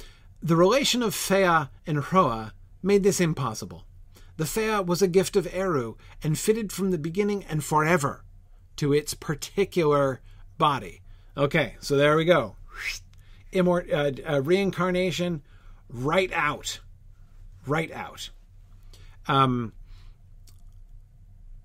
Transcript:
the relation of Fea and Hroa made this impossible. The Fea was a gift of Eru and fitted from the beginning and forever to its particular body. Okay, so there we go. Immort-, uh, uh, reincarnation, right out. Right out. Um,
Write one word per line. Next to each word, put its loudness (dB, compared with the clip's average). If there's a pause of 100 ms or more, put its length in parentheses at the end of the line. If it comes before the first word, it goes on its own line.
(400)
the 0
relation 4
of -2
Fea 2 (160)
and -2
Hroa 2 (300)
made 4
this 2
impossible. -4 (520)
The -4
Fea 0
was 0
a 4
gift 2
of 2
Eru -2 (280)
and 0
fitted 0
from -2
the -2
beginning -2
and -4
forever 2 (540)
to 0
its 0
particular 0 (380)
body. 0 (380)
Okay, 0
so -2
there 4
we 0
go. 2 (960)
Immort-, 0
uh, -2
uh, 2
reincarnation, -2 (460)
right 0
out. -2 (840)
Right -2
out. -12 (1000)
Um, 2 (1900)